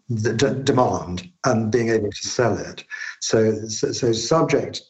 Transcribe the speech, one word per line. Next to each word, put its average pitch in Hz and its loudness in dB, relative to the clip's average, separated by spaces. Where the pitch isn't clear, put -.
the 113 0
d-, 127 0
demand 95 0
and 113 2
being 117 2
able 104 0
to - -10
sell 113 0
it, - -12
so, 110 2
so, - -4
so 117 0
subject 139 0